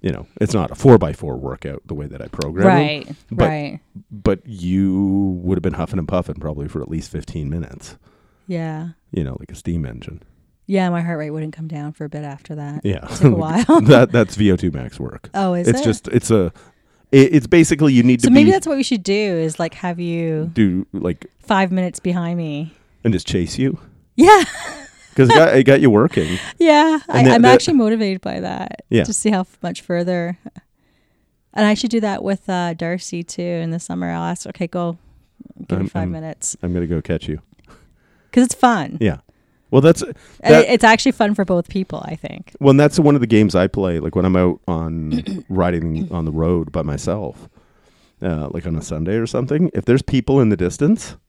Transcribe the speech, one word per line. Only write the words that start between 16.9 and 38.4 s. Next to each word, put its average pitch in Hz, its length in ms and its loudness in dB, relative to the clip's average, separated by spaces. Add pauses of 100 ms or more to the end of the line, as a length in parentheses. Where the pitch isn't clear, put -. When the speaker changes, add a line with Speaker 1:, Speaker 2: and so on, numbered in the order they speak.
Speaker 1:
it, 135 220 6
it's 123 120 2
basically 156 460 2
you 123 100 4
need 123 200 2
Speaker 2:
So - 60 2
Speaker 1:
to 247 60 4
Speaker 2:
maybe 294 120 8
Speaker 1:
be 359 60 6
Speaker 2:
that's 381 140 0
what 302 120 -2
we 269 40 -2
should 220 200 -2
do, 190 100 -4
is, 175 460 -2
like, 165 160 -6
have 175 260 -8
you 165 540 -4
Speaker 1:
do, 95 400 0
like - 320 -6 (140)
Speaker 2:
five 190 320 0
minutes 185 280 -4
behind 175 380 -4
me. 156 340 -8 (320)
Speaker 1:
And 117 80 2
just 90 160 -4
chase - 300 -4
you? 135 200 -2 (380)
Speaker 2:
Yeah. 359 320 8
<laughs> - 380 -14 (320)
Speaker 1:
'Cause 131 120 6
it - 40 6
got, 160 220 6
it 135 80 8
got 135 160 8
you 131 100 6
working. 98 480 2 (100)
Speaker 2:
<laughs> - 100 -18
Yeah, 311 400 6 (100)
Speaker 1:
And - 100 0
Speaker 2:
I, - 60 6
Speaker 1:
the, 262 100 8
Speaker 2:
I'm 233 80 6
Speaker 1:
the 240 60 8
Speaker 2:
actually 381 260 6
motivated 214 480 0
by - 180 -8
that - 480 -10
Speaker 1:
Yeah. - 160 4
Speaker 2:
to 220 80 -4
see - 180 -2
how 190 100 0
f-, - 220 -10
much 175 200 -8
further. 175 560 -4 (1160)
And 214 120 0
I 214 80 2
should 214 160 -4
do 226 100 0
that 202 220 -4
with, 196 260 -6
uh, 175 260 -4
Darcy 170 480 -8
too - 200 -12
in 170 280 -6
the 170 100 -6
summer. 175 300 -8
I'll 170 120 -6
ask, 170 240 -8
"Okay, - 220 -8
go. 175 280 -6 (720)
Give 95 120 -4
me 190 60 -4
Speaker 1:
I'm, - 40 -6
Speaker 2:
five - 160 -6
Speaker 1:
I'm, 90 80 -6
Speaker 2:
minutes." - 500 -10
Speaker 1:
I'm 87 100 -4
gonna 87 140 -2
go 80 160 -4
catch - 260 -6
you. 78 120 -8 (920)
Speaker 2:
'Cause 247 120 4